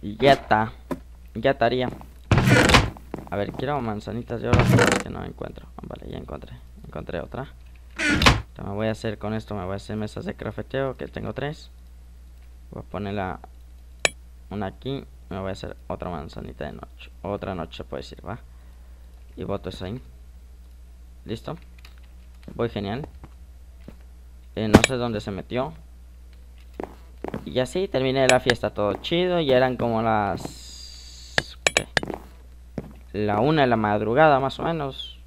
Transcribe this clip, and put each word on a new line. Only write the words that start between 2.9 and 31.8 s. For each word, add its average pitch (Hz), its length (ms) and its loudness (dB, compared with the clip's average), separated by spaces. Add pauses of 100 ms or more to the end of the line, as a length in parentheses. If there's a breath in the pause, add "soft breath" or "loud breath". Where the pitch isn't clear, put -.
A 90 60 -2
ver, 101 160 -2
quiero 139 280 -2
manzanitas 113 640 -4
de 123 80 0
oro, - 100 6 (100)
pero - 120 10
es - 200 4
que - 60 -8
no - 160 -6
encuentro. 50 420 -12 (140)
Vale, - 300 -10
ya - 80 -8
encontré. 73 400 -12 (280)
Encontré - 340 -8
otra. - 280 -8 (480)
Ya - 680 2
me 101 100 -6
voy 107 140 0
a - 20 0
hacer 110 260 -4
con 104 160 -4
esto, 110 220 -6
me 98 100 -6
voy 92 80 -4
a 98 40 -4
hacer 107 200 -8
mesas 107 300 -6
de - 80 -6
crafeteo, 127 640 -6
que - 100 -8
tengo 107 240 -8
tres. 143 380 -8 (1000)
Voy - 120 -12
a - 80 -16
ponerla 98 500 -4 (1080)
una 101 160 -4
aquí. 135 400 -8 (240)
Me 95 100 -6
voy 95 80 -4
a 92 40 -4
hacer - 220 -10 (140)
otra 90 220 -6
manzanita - 560 -8
de 65 60 -8
noche. - 380 -16 (120)
Otra 95 320 -4
noche, - 280 -8
puede 67 200 -8
decir, - 160 -14 (100)
¿va? 104 120 -8 (1000 soft breath)
Y 247 60 -6
boto 196 260 -4
eso 190 160 -8
ahí. 131 120 -6 (1300)
¿Listo? 117 320 -8 (1000)
Voy 117 140 0
genial. 107 400 -4 (1500)
Eh, 107 140 0
no 107 180 12
sé 131 100 2
dónde 117 260 0
se - 80 -6
metió. 120 420 -2 (1700)
Y 85 120 -2
así 180 300 0
terminé 131 380 4
la 127 140 4
fiesta, 113 300 0
todo 104 240 0
chido. 175 460 0
Y 147 100 2
eran 127 260 4
como 117 260 0
las, - 1500 -4 (180)
¿qué? - 120 0 (1300)